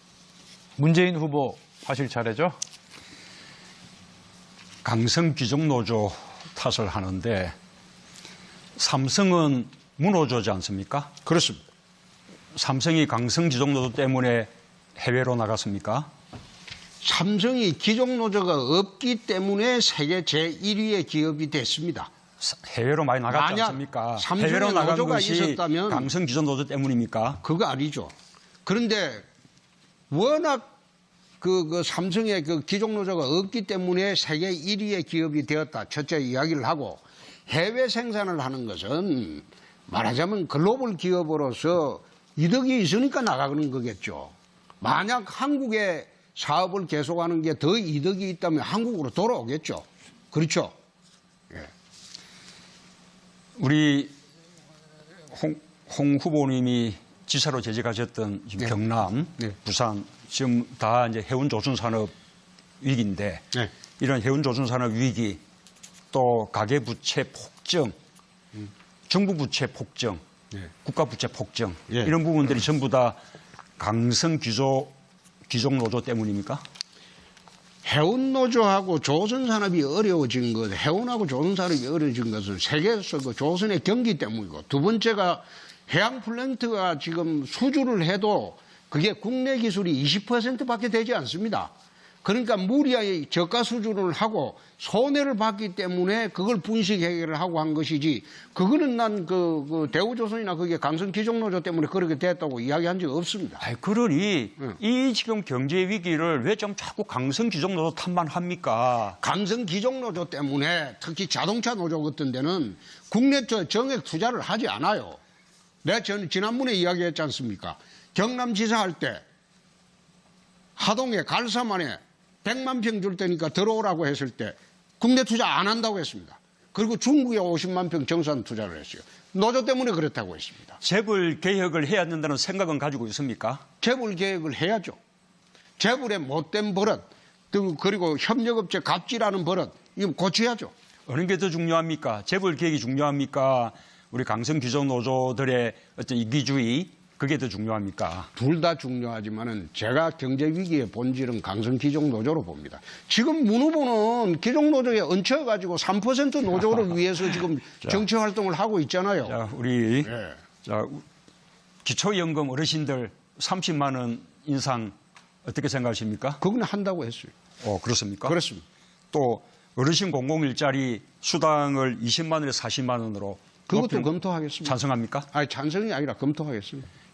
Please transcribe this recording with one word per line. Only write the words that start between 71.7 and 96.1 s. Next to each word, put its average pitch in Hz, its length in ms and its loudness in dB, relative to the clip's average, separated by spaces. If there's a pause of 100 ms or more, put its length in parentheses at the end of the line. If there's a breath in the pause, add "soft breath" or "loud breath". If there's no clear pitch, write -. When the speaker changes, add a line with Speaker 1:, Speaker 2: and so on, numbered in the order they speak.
Speaker 3:
예. 120 100 0
Speaker 2:
이런 156 220 2
부분들이 143 360 2
전부 139 300 0
다 123 260 4 (600 loud breath)
강성 120 600 2
귀족, 135 540 0 (560)
귀족 127 260 0
노조 117 280 0
때문입니까? 110 580 -4 (1300 loud breath)
Speaker 3:
해운 247 460 2
노조하고 208 640 4
조선 214 480 0
산업이 202 360 2
어려워진 139 720 2
것, 110 200 -2
해운하고 208 540 0
조선 147 280 0
산업이 170 320 0
어려워진 131 440 0
것은 101 280 -4
세계에서 170 600 0
그 131 160 -4
조선의 175 500 0
경기 226 320 2
때문이고, 104 520 -6
두 139 120 2
번째가 202 640 2 (500 loud breath)
해양 240 300 2
플랜트가 226 760 -2
지금 165 460 -2
수주를 247 640 2
해도 185 500 0 (320 loud breath)
그게 175 240 2
국내 254 460 -2
기술이 196 420 0
이십 147 240 2
퍼센트밖에 240 640 0
되지 226 260 0
않습니다. 156 560 -4 (520 soft breath)
그러니까 226 340 2
무리하게 208 720 2
저가 175 360 0
수주를 202 480 -2
하고 180 460 -2 (200 loud breath)
손해를 277 580 2
봤기 208 380 -2
때문에 190 540 0